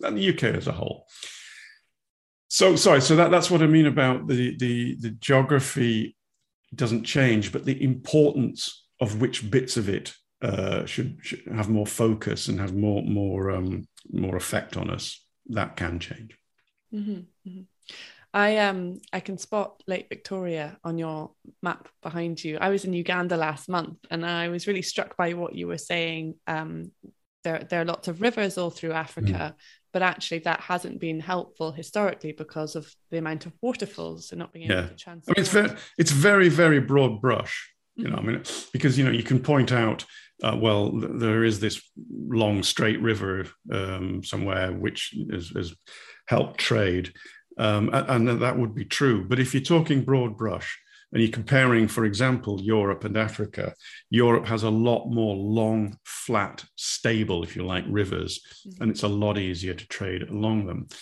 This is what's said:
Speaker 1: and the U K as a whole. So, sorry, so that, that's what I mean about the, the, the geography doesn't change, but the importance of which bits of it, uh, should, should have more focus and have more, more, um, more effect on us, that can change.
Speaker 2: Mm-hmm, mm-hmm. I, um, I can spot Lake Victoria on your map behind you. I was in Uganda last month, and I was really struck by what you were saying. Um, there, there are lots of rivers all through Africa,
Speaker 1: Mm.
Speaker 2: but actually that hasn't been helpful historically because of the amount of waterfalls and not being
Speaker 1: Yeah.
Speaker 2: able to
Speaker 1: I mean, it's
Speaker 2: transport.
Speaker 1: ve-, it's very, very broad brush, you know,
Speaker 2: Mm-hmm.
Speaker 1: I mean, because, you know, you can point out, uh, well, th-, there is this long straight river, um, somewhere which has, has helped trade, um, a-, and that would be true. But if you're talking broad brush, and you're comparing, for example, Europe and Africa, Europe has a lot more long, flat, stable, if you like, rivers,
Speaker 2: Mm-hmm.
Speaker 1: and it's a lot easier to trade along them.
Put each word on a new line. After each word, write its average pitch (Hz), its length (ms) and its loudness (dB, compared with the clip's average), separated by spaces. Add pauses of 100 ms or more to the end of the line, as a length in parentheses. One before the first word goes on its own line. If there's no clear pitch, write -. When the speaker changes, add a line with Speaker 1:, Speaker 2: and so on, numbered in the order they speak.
Speaker 1:
and - 140 -4
the 196 60 -2
U 190 120 2
K 113 160 0
as - 160 -4
a - 60 -2
whole. - 340 -8 (1400)
So, 190 280 6
sorry, 151 240 8
so 156 160 6
that, 170 140 6
that's 170 200 4
what 170 120 6
I 160 40 8
mean 156 200 8
about 131 400 2
the, 123 320 0
the, 120 420 -2
the 113 100 -6
geography 131 1040 2 (580)
doesn't 113 300 -2
change, 117 480 2
but - 120 -6
the 139 180 -2
importance 139 1040 2 (140)
of 107 200 -2
which 110 300 -2
bits - 260 0
of 104 120 -2
it, - 260 -6 (280)
uh, 98 420 -2
should, - 380 -6
should - 200 -10 (120)
have 107 140 -2
more 107 180 2
focus 107 640 0
and 104 100 -2
have 98 160 -4
more, 101 280 0
more, 98 480 -2
um, 95 360 -4 (240)
more 90 260 -2
effect - 400 -4
on 90 140 -4
us, - 340 -10 (220)
that 107 300 -6
can 85 220 -4
change. - 380 -14 (560)
Speaker 2:
Mm-hmm, 208 280 -6 (280)
mm-hmm. 185 140 -16 (720)
I, 208 240 2
um, 190 420 -2 (120)
I 185 80 -4
can 190 180 -10
spot - 480 -6
Lake 185 220 -6
Victoria 175 720 -8
on 165 160 -6
your 156 340 -8 (300)
map - 260 -8 (140)
behind 170 400 -6
you. 156 160 -8
I 190 120 0
was 196 140 0
in 185 80 -4
Uganda 175 440 0
last 156 320 -4
month, 165 300 -4 (120)
and 165 140 -4
I 170 240 -2
was 175 180 -6
really 190 160 0
struck - 340 -6
by 170 180 0
what 175 200 -8
you 175 140 -8
were 170 100 -6
saying. 165 560 -4 (120)
Um, 165 460 -8 (520)
there, 160 240 -6
there 170 140 -2
are - 40 -2
lots 170 220 -6
of 170 140 -6
rivers 220 340 -2
all 175 140 -4
through 165 220 -8
Africa, 160 640 -4
Speaker 1:
Mm. - 80 -20 (300)
Speaker 2:
but 185 100 0
actually 175 360 -2
that 165 220 -2
hasn't - 400 -6
been 160 200 -4
helpful 165 520 -6
historically 165 600 -4
because 156 440 -10
of 151 140 -12 (200)
the 165 80 -4
amount 160 280 -6
of 165 140 -14
waterfalls 170 720 -6
and 170 60 -12
not 170 140 -12
being 165 180 -6
Speaker 1:
Yeah. 90 160 0
Speaker 2:
able - 100 -16
to - 140 -20
Speaker 1:
I 170 40 -16
mean, 165 80 -18 (140)
it's 185 140 2
Speaker 2:
transport. 208 280 2
Speaker 1:
ve-, - 60 -18 (140)
it's 160 140 4
very, 185 360 8
very 156 320 6
broad 123 400 4
brush, - 500 -2 (260)
you - 120 -4
know, - 80 -2
Speaker 2:
Mm-hmm. 104 120 -4
Speaker 1:
I 117 40 0
mean, - 100 -4 (300)
because, 127 240 2
you 135 80 4
know, 131 60 4
you 117 140 0
can 131 160 2
point 135 320 4
out, 113 340 0 (360)
uh, 113 160 0
well, 107 340 2
th-, 110 240 -4
there 113 280 2
is 110 160 2
this 104 220 -4 (260)
long 104 540 0
straight - 400 0
river, 98 440 -2 (240)
um, 92 520 -4
somewhere 92 500 -2
which - 420 -6 (160)
has, 87 180 -6
has 87 260 -6 (540)
helped - 300 0
trade, 92 540 0 (460)
um, 107 340 2
a-, 135 160 0
and 123 200 4 (120)
that 123 160 0
would 117 180 -2
be 107 100 -6
true. 113 440 2
But 123 120 2
if 131 120 2
you're 135 120 0
talking 156 400 4
broad 123 340 2
brush, 101 400 -4 (360)
and 113 60 4
you're 110 100 6
comparing, 117 580 4
for 113 180 0
example, 107 560 0
Europe 101 420 2
and 101 140 -2
Africa, 104 560 -4 (340)
Europe 117 380 6
has 110 160 0
a 110 80 2
lot 117 400 2
more 110 260 0
long, 107 680 0
flat, - 600 -4 (120)
stable, 104 640 0
if 85 120 -10
you 92 120 -6
like, 92 200 -4
rivers, 90 540 -2 (260)
Speaker 2:
Mm-hmm. 180 160 -12
Speaker 1:
and 113 80 2
it's - 120 -4
a 104 60 0
lot 104 280 0
easier 92 380 -4
to - 140 -14
trade 92 340 -6
along 107 420 -2
them. - 220 -8 (160)